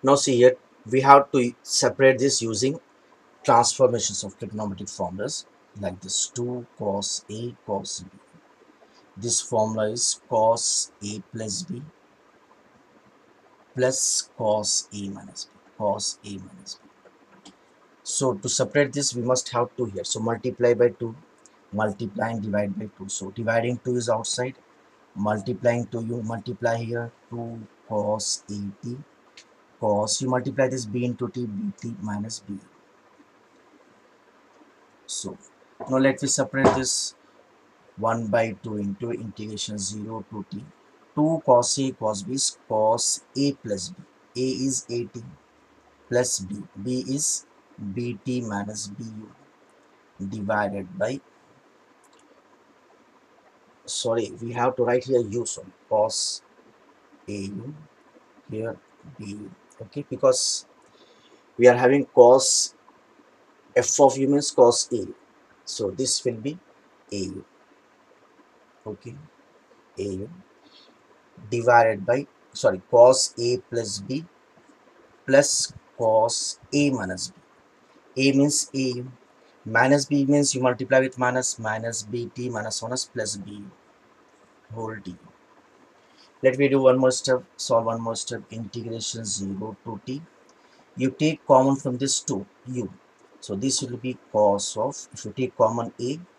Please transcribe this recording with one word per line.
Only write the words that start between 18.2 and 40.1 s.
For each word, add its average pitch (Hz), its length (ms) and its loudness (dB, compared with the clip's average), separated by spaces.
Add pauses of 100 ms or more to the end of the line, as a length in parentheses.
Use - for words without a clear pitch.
to 101 140 -8
separate 135 440 2
this, 139 240 -4
we 123 60 -4
must 127 260 0
have 123 280 -2
two 123 100 -2
here. 98 180 -8
So - 160 -6
multiply 120 540 2
by 120 160 6
two, 117 260 -10 (560)
multiply 107 580 -4
and 110 120 -6
divide 104 360 -2
by 107 180 -8
two. 98 120 -12
So - 240 -10
dividing 117 460 0
two 123 180 -2
is 120 120 -2
outside, 120 460 -2 (640)
multiplying 113 680 0
two, 113 200 -6
you 120 160 -4
multiply 117 540 -4
here 117 340 -6 (180)
two 117 380 -10 (220)
cos 104 600 -2
A 101 360 -8
T, 123 120 -10 (840)
cos, 107 420 0
you 127 60 -2
multiply 127 400 0
this 127 180 -6
B 120 180 -4
into 120 240 -4
T, 123 180 -6
B 101 340 -6
T 117 200 -10
minus 104 380 -8
B. 101 180 -12 (2500)
So - 300 -10 (540)
now 131 80 2
let 135 240 2
me 135 60 -2
separate 131 480 2
this - 380 -4 (840)
one 113 320 -2
by 113 340 2
two 110 160 -8
into 101 320 -6
integration 107 680 -8
zero 104 540 -8